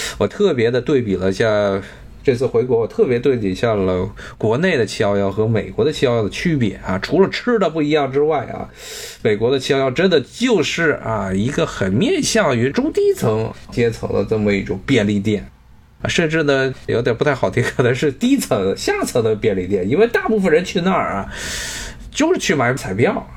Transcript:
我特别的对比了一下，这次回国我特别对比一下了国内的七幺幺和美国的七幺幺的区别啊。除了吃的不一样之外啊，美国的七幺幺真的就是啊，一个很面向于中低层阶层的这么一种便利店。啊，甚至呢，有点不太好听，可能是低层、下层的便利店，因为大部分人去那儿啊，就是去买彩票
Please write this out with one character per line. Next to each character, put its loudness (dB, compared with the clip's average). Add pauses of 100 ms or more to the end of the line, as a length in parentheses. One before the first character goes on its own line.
(180)
我 2
特 2
别 2
的 0
对 2
比 0
了 0
一 0
下， 0 (400)
这 4
次 0
回 2
国 2
我 0
特 0
别 2
对 0
比 -2
一 -2
下 0
了 0 (300)
国 0
内 2
的 2
七 -6
幺 2
幺 2
和 0
美 0
国 -2
的 2
七 0
幺 2
幺 2
的 -2
区 -2
别 0 (100)
啊。 -2
除 0
了 6
吃 -2
的 2
不 -2
一 0
样 2
之 2
外 0
啊， -10 (520)
美 2
国 0
的 2
七 -2
幺 2
幺 2
真 2
的 4
就 0
是 0
啊， -2
一 0
个 -2
很 -2
面 2
向 2
于 2
中 0
低 2
层 -2 (200)
阶 2
层 -6
的 0
这 0
么 2
一 0
种 -4
便 4
利 0
店。 0 (580)
啊， -4
甚 0
至 0
呢， 2 (140)
有 0
点 0
不 -2
太 2
好 0
听， 0 (120)
可 2
能 4
是 0
低 2
层、 0
下 -2
层 0
的 2
便 0
利 -2
店， 0
因 2
为 6
大 -2
部 2
分 2
人 4
去 -2
那 2
儿 -2
啊， -4 (840)
就 2
是 0
去 0
买 2
彩 -8
票 2 (240)